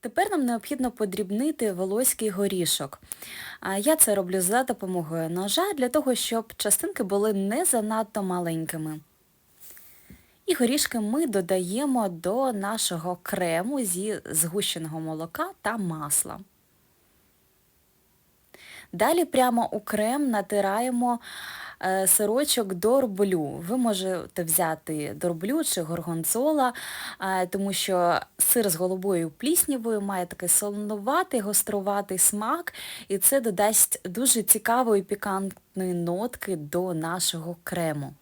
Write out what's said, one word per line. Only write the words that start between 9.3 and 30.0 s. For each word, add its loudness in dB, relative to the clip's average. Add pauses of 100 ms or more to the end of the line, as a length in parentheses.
І 4
горішки 2
ми 0
додаємо 0
до -2
нашого -2
крему 0
зі -2
згущеного -2
молока -6 (120)
та -2
масла. -2 (2500)
Далі 4
прямо 2
у -4
крем 0
натираємо, 0 (600)
е, 2
сирочок 2
дорблю. 2 (240)
Ви 0
можете 0
взяти 0
дорблю 0
чи -2
горгонзола, 0 (480)
е, 0
тому -2
що 2 (180)
сир 4
з 0
голубою 0
пліснявою 0